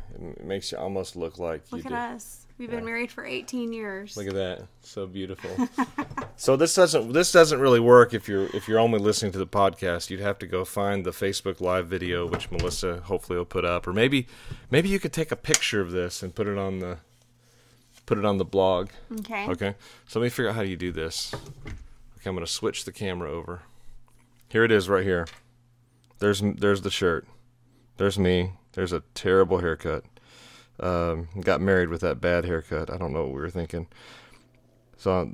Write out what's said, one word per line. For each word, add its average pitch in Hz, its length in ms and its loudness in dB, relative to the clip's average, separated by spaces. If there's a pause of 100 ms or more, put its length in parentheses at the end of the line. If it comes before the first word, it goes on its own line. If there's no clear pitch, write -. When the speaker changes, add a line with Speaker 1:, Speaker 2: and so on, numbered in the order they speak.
(160)
Speaker 1:
It 80 60 -14
m-, 85 180 -12
it - 60 -14
makes 95 260 -6
you - 60 -8
almost 95 400 -6
look 82 200 -8
like 82 320 -6
Speaker 2:
Look - 140 -10
Speaker 1:
you 262 100 -8
Speaker 2:
at 240 180 -6
Speaker 1:
do. 240 40 -14
Speaker 2:
us. - 300 -18 (120)
We've 240 140 -12
been 233 80 -6
Speaker 1:
Yeah. 226 60 -10
Speaker 2:
married 233 260 -6
for 240 120 -14
eighteen 240 480 -6
years. 208 460 -10
Speaker 1:
Look - 100 -6
at - 60 -4
that. 92 340 -4 (140)
So - 260 -10
beautiful. 95 680 -6
Speaker 2:
<laughs> - 40 -12 (640)
Speaker 1:
So 135 160 4
this 160 200 4
doesn't, 147 380 4
this 170 180 4
doesn't 156 280 8
really 127 200 6
work 120 340 10
if 107 140 -4
you're, 98 180 0 (100)
if 104 120 -6
you're 110 100 4
only 113 220 4
listening 104 320 2
to 95 80 -6
the 90 80 -2
podcast. 92 640 0
You'd 95 80 -8
have 101 180 -2
to - 80 -12
go 92 200 -2
find 101 380 0
the 87 60 -2
Facebook 98 500 -4
Live 90 280 0
video, 87 400 -4
which 87 240 -6
Melissa 87 540 -4
hopefully 87 340 -4
will 87 60 -4
put 87 200 -2
up. 87 220 -2
Or 90 60 -4
maybe, 127 340 2 (420)
maybe 165 180 4
you 196 120 0
could - 140 -6
take 160 180 -4
a 120 40 -2
picture - 460 0
of 87 80 -4
this 90 320 -4
and 90 140 -10
put 104 120 -2
it 101 80 -4
on 98 220 -4
the, 90 220 -8 (1080)
put 107 140 0
it 104 60 -2
on 101 120 2
the 92 80 0
blog. 95 440 2 (320)
Speaker 2:
Okay. 202 280 -8
Speaker 1:
Okay. 101 260 -4 (320)
So 110 120 -4
let 117 60 0
me 120 40 0
figure 120 200 -2
out 110 60 -2
how 113 60 -2
you 95 160 -4
do 90 140 -4
this. 80 420 -6
Okay, - 960 -14
I'm 92 60 -4
gonna 85 100 -6
switch - 400 -4
the 92 60 -12
camera 90 400 -6
over. 82 320 -10 (840)
Here 113 140 4
it 113 80 6
is 98 160 4
right 95 160 4
here. 87 220 2 (960)
There's, 101 220 2
there's 101 420 2
the 98 80 -2
shirt. 85 340 0 (720)
There's 101 220 0
me. 90 320 4 (220)
There's 90 200 -4
a 80 80 -2 (140)
terrible 92 420 4
haircut. 80 460 -2 (760)
Um, 85 500 -2 (120)
got 90 200 2
married 92 280 4
with 82 120 -6
that 80 200 0
bad 87 240 2
haircut. 80 480 -4
I 92 40 -8
don't 85 140 -4
know 80 120 -2
what 67 100 -4
we 69 80 -6
were 82 80 -6
thinking. 85 380 -6 (1120)
So 90 340 0